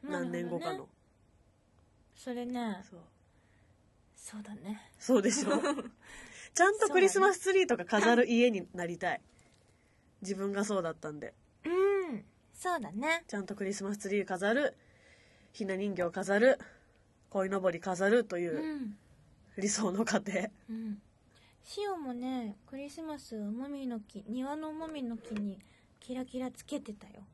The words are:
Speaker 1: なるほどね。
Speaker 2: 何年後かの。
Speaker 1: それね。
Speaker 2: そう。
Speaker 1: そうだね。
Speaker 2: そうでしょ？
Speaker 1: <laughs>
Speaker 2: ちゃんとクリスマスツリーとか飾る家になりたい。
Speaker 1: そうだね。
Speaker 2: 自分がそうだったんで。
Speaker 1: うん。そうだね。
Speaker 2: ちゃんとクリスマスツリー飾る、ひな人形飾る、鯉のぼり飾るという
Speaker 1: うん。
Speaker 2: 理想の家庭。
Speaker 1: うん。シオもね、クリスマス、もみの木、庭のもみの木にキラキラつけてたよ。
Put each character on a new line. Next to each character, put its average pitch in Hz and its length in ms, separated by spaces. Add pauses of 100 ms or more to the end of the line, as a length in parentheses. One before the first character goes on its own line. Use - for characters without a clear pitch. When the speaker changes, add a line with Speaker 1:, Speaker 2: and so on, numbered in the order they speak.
Speaker 1:
な 180 160
る 175 60
ほ 170 60
ど 175 60
ね。 175 60
Speaker 2:
何 175 60
年 - 0
後 170 100
か 165 140
の。 - 160 (1300)
Speaker 1:
そ - 180
れ 240 120
ね。 233 440
Speaker 2:
そ 180 80
う。 - 20 (1160)
Speaker 1:
そ - 220
う 208 60
だ 208 120
ね。 202 440
Speaker 2:
そ 240 200
う - 20
で 233 100
し 269 140
ょ？ - 60
Speaker 1:
<laughs> - 1000
Speaker 2:
ち - 80
ゃ 370 80
ん 427 100
と 427 100
ク 320 100
リ 381 80
ス 392 140
マ 392 120
ス 381 60
ツ 381 140
リ 381 100
ー - 40
と 233 100
か 175 80
飾 220 300
る 240 120
家 240 240
に 180 220
な 180 120
り 175 120
た 170 180
い。 - 20
Speaker 1:
そ - 40
う - 20
だ - 0
ね。 - 0 (960)
Speaker 2:
自 196 140
分 196 160
が 202 140
そ 202 140
う - 20
だ 165 100
っ 160 40
た 156 160
ん 151 80
で。 123 140 (300)
Speaker 1:
う 302 60 (440)
ん。 208 120 (280)
そ 359 220
う 320 60
だ 170 100
ね。 311 360
Speaker 2:
ち - 80
ゃ 202 60
ん 190 40
と 202 100
ク 202 80
リ 196 100
ス 196 120
マ 202 80
ス 202 60
ツ 202 100
リ 202 140
ー - 20
飾 196 280
る、 277 240 (760)
ひ - 140
な 190 100
人 202 200
形 175 160
飾 196 280
る、 254 200 (680)
鯉 190 200
の 196 120
ぼ 185 100
り 170 80
飾 190 300
る 233 140
と 185 140
い 175 120
う 285 120
Speaker 1:
う 311 160
ん。 220 200 (600)
Speaker 2:
理 190 100
想 208 240
の 202 140
家 220 200
庭。 196 240 (200)
Speaker 1:
う 220 40
ん。 220 280 (640)
シ 415 240
オ 381 100
も 269 160
ね、 240 420 (120)
ク 269 100
リ 285 120
ス 330 120
マ 302 180
ス、 - 160
も 214 320
み 277 200
の 233 120
木、 208 280
庭 254 280
の 311 160
も 320 160
み 302 160
の 233 140
木 - 160
に 202 260 (400)
キ - 160
ラ 254 80
キ 254 160
ラ 254 120
つ - 120
け 294 160
て 220 140
た 202 140
よ。 196 260